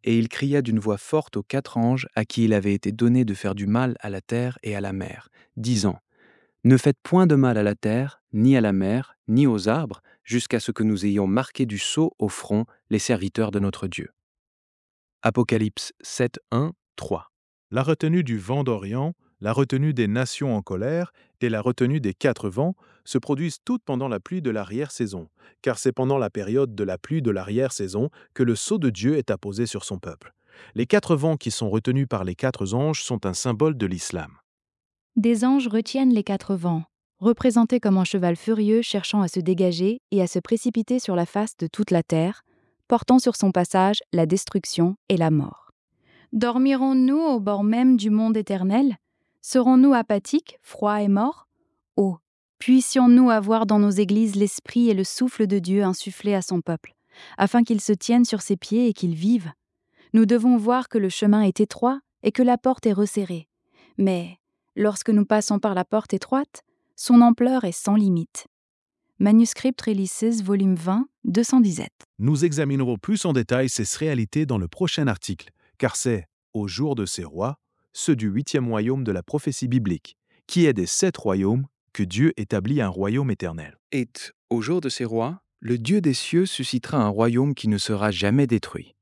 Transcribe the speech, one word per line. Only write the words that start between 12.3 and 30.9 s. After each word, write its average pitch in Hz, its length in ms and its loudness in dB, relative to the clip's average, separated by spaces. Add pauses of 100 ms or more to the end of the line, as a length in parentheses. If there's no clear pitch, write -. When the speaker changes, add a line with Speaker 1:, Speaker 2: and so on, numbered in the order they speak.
Speaker 1:
les 107 100 0
serviteurs 107 500 -2
de 101 80 -4
notre 98 300 -4
Dieu. » - 220 -10 (1120)
Apocalypse 113 680 0 (100)
sept, - 360 -4 (140)
un, 143 200 -2 (220)
trois. - 380 -8 (400)
Speaker 2:
La 120 100 -2
retenue 160 400 0
du 120 160 -4
vent 120 240 -4
d'Orient, 123 520 -4 (260)
la 104 120 -2
retenue 135 400 0
des 120 140 0
nations 123 500 -2
en 101 60 -4
colère 139 500 -6 (280)
et 123 80 -2
la 110 120 -2
retenue 127 400 0
des 101 140 -4
quatre 120 340 -2
vents 139 260 -2 (300)
se - 140 -4
produisent 147 460 -4
toutes 247 200 -4
pendant 135 240 -6
la 110 100 -4
pluie 180 220 -8
de 135 100 -4
l'arrière-saison, 104 800 -8 (340)
car 123 160 -4
c'est 131 140 0
pendant 131 240 -2
la 117 140 -2
période 110 440 -2
de 101 100 -4
la 92 120 -4
pluie 151 260 -4
de 117 80 0
l'arrière-saison 104 760 -4 (260)
que - 80 -2
le 117 140 2
sceau - 220 -2
de 147 100 0
Dieu 113 300 -2
est 123 120 -6
apposé 101 360 -4
sur 104 180 -10
son 98 140 -10
peuple. - 340 -18 (420)
Les 117 120 -2
quatre 202 280 2